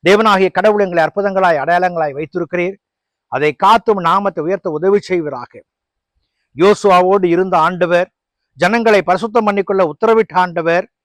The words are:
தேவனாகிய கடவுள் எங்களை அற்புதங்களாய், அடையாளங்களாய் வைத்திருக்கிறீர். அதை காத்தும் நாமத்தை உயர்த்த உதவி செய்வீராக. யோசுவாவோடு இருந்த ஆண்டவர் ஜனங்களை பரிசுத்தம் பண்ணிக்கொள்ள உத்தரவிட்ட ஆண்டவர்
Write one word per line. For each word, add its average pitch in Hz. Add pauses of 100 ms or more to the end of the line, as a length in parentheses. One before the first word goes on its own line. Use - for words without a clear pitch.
தேவனாகிய 196
கடவுள் 208
எங்களை 175
அற்புதங்களாய், 190
அடையாளங்களாய் 170
வைத்திருக்கிறீர். 175 (520)
அதை 139
காத்தும் 208
நாமத்தை 180
உயர்த்த 185
உதவி 185
செய்வீராக. 139 (960)
யோசுவாவோடு 190
இருந்த 180
ஆண்டவர் 175 (420)
ஜனங்களை 214
பரிசுத்தம் 214
பண்ணிக்கொள்ள 196
உத்தரவிட்ட 220
ஆண்டவர் 170 (140)